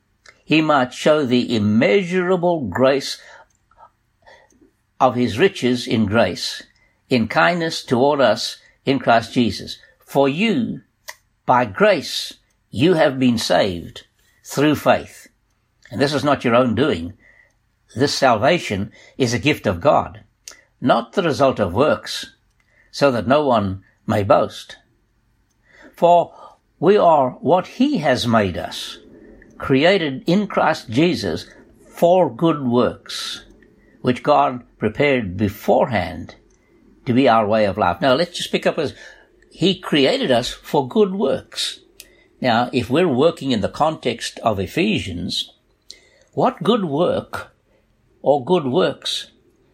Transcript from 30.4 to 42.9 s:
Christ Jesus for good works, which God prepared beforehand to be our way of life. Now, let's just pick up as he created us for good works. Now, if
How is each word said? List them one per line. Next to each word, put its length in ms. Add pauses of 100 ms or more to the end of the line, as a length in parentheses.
Christ 420
Jesus 580 (400)
for 460
good 300
works, 800 (580)
which 200
God 400 (160)
prepared 580
beforehand 1000 (720)
to 60
be 140
our 200
way 180
of 140
life. 200
Now, 140
let's 240
just 140
pick 160
up 100
as 160 (560)
he 300
created 500
us 200
for 380
good 280
works. 640 (600)
Now, 320
if 200